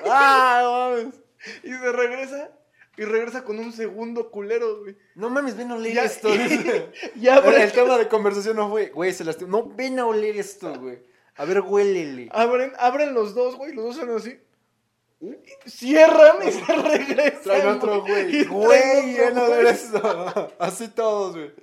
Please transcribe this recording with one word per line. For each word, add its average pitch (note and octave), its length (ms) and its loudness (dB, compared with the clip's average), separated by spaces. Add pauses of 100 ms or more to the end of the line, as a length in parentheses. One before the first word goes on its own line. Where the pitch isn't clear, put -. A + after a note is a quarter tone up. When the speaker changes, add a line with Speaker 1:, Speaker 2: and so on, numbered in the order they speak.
Speaker 1:
¡Ah, C4 560 4
no B3 400 0
mames! B3+ 180 -14 (440)
Speaker 2:
Y B3+ 80 -14
se B3+ 200 -4
regresa. C4 580 -4 (460)
Y G#3 100 -8
regresa A#3 360 -4
con G#3+ 160 -8
un A#3 140 -12
segundo A3+ 580 -8
culero, G#3+ 520 -6
güey. G3+ 140 -18 (180)
Speaker 1:
No G#3+ 160 -8
mames, C4 260 -4
ven A#3+ 160 -10
a A#3+ 40 -8
oler A3+ 180 -6
Speaker 2:
Ya, A#3 100 0
Speaker 1:
esto. G#3+ 240 -4
Speaker 2:
y, A#3+ 600 -2 (100)
Speaker 1:
<laughs> - 160 -14
Speaker 2:
y A#3+ 120 -2
abre C4+ 360 6
Speaker 1:
El G#3 80 0
tema B3 260 4
de A3 80 2
conversación G#3 500 -2
no G#3 120 -2
fue, G#3 220 -4
"Güey, F3 240 -4
se F3 100 -10
lastimó". F3 260 -8 (120)
No, A3+ 120 -16
ven B3+ 240 -6
a B3 80 -2
oler G#3+ 300 -2
esto, F3+ 420 -10
güey. B2 240 -14 (340)
A C#3+ 100 -8
ver, F#3+ 160 0
huélele. F#3 680 -2
Speaker 2:
Abren, B3 460 0
abren C4+ 360 0
los G#3 200 -2
dos, B3 220 -2
güey. D4 160 -12
Los A3+ 140 -10
dos A#3+ 100 -8
hacen B3 180 -8
así. A3 240 -10 (1300)
Cierran D#4 680 8 (100)
y - 40 2
se - 100 -4
<laughs> - 140 -12
regresan, C#4 720 0
Speaker 1:
Traen G3 240 2
otro, G#3 340 0
Speaker 2:
güey. G3+ 220 -2
Speaker 1:
güey. D4 160 0
Speaker 2:
Y - 40 2
traen - 80 -4 (120)
Speaker 1:
Güey, C4 560 6
Speaker 2:
otro, A#3 60 4
Speaker 1:
ven A#3+ 120 -2
a A#3+ 100 2
ver A#3 140 4
Speaker 2:
güey. A#3 120 6
Speaker 1:
esto. F#3 800 -4
<laughs> - 40 -20
Así F3+ 300 -6
todos, G#3 480 -2
güey. D3 160 -14 (100)